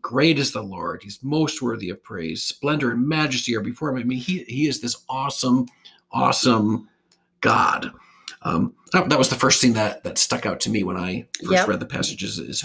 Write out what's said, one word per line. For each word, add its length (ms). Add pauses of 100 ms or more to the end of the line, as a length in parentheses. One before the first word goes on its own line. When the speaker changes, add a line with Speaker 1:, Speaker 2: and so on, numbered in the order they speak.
Speaker 1:
"Great 380
is 100
the 120
Lord, 420
he's 180
most 400
worthy 280
of 120
praise. 400
Splendor 480
and 180
majesty 480
are 40
before 300
him." 80
I 40
mean, 160
he, 300
he 180
is 140
this 160 (120)
awesome, 580 (440)
awesome 800 (520)
God. 520 (500)
Um, 320 (180)
that, 160
that 100
was 100
the 80
first 240
thing 120
that, 320
that 140
stuck 280
out 140
to 100
me 140
when 120
I 300 (140)
first 120
Speaker 2:
Yep. 160
Speaker 1:
read 120
the 60
passages, 520
is 260